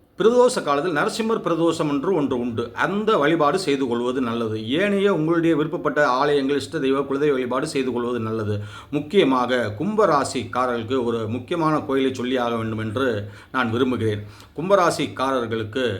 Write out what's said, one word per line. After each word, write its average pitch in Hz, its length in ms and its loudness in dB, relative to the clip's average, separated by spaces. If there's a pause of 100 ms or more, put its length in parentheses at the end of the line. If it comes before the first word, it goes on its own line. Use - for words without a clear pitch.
(200)
பிரதோஷ 240 440 6
காலத்தில் 147 320 0
நரசிம்மர் 220 480 0
பிரதோஷம் 165 460 2
என்று 143 240 0
ஒன்று 135 260 0
உண்டு. 117 340 -4
அந்த 202 440 0
வழிபாடு 151 420 2
செய்து 139 280 0
கொள்வது 120 340 -2
நல்லது. 113 480 -4
ஏனைய 196 440 2
உங்களுடைய 165 420 2
விருப்பப்பட்ட 147 520 0
ஆலயங்கள், 139 480 2
இஷ்ட 139 240 -4
தெய்வ, 135 200 2
குலதெய்வ 139 320 0
வழிபாடு 127 360 -2
செய்து 131 240 -2
கொள்வது 120 280 -2
நல்லது. 107 440 -2 (260)
முக்கியமாக 127 880 2
கும்பராசிக்காரர்களுக்கு 131 1200 0
ஒரு 117 240 -2
முக்கியமான 151 520 -2
கோயிலை 131 320 0
சொல்லியாக 120 460 -2
வேண்டும் 110 220 -4
என்று 110 500 -2 (220)
நான் 123 180 0
விரும்புகிறேன். 110 540 0 (320)
கும்பராசிக்காரர்களுக்கு 131 1300 0 (140)